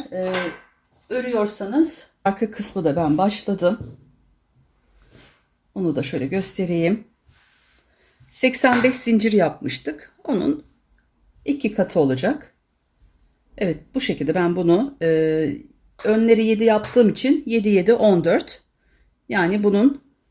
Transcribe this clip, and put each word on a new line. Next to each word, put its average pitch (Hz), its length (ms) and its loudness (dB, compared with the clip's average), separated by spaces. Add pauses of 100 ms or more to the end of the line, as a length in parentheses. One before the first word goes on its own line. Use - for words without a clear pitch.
(120)
e, 185 200 -6 (760)
örüyorsanız 240 960 -4 (180)
arka 202 260 -2
kısmı 196 340 -8
da 156 120 0
ben 156 220 0
başladım. 196 800 -2 (1800)
Onu 165 220 -2
da 180 60 -2
şöyle 131 240 -6
göstereyim. 180 800 -2 (1200)
Seksen 254 540 2
beş 254 140 2
zincir 220 360 0
yapmıştık. - 800 -2 (120)
Onun 277 400 -2 (800)
iki 269 300 -4
katı 185 260 0
olacak. 139 540 -2 (1040)
Evet, 170 200 -4 (160)
bu 262 60 -4
şekilde 156 340 -4
ben 175 220 0
bunu, 180 460 2
e, 165 60 0 (960)
önleri 220 400 4
yedi 220 200 2
yaptığım 220 440 4
için 285 380 0
yedi, 226 220 0
yedi, 196 240 4
on 196 320 4
dört. 208 380 -2 (640)
Yani 202 360 0
bunun 208 380 2 (280)